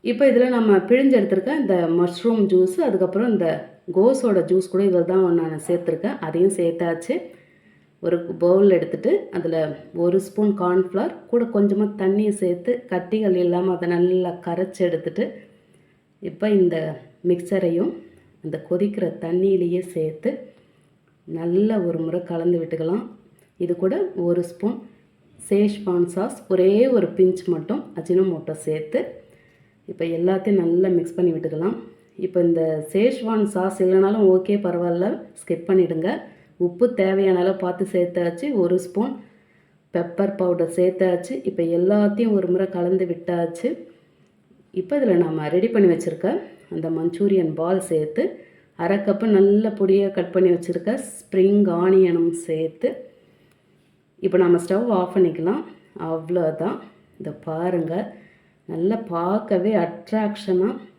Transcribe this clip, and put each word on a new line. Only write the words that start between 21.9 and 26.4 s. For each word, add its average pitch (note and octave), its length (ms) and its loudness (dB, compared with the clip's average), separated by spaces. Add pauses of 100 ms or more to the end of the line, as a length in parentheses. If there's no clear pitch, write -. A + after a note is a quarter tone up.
முறை F3 160 -4 (100)
கலந்து E3+ 300 0
விட்டுக்கலாம். D#3+ 420 -4 (600)
இது F3 80 -2 (120)
கூட F#3+ 100 0 (320)
ஒரு F3 240 0
ஸ்பூன் A3+ 300 -6 (720)
சேஷ்வான் G3 680 0
சாஸ், A3+ 240 -4 (120)